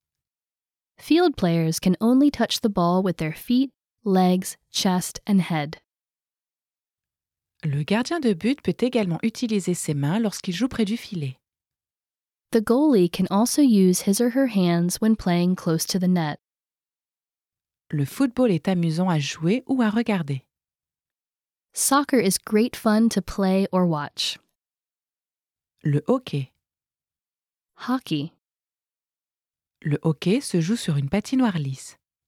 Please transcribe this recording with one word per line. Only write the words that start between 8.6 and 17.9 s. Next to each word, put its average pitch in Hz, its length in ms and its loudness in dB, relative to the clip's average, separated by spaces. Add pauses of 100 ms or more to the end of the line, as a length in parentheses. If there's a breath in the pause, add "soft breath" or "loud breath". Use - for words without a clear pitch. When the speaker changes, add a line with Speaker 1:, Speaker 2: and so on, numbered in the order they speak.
Speaker 2:
peut 180 160 -2
également 214 460 0
utiliser 214 500 -2
ses 160 200 -4
mains 147 260 0
lorsqu'il 190 340 -4
joue 226 140 -2
près 233 160 -2
du 208 120 -2
filet. 147 400 -8 (1160)
Speaker 1:
The 226 80 4
goalie 233 500 4
can 180 200 -2
also 226 320 2
use 196 400 4
his 196 180 0
or 240 100 2
her 262 180 0
hands 175 520 0
when 220 160 2
playing 175 400 0
close 160 300 -2
to - 120 -4
the 180 100 0
net. 165 300 0 (1500)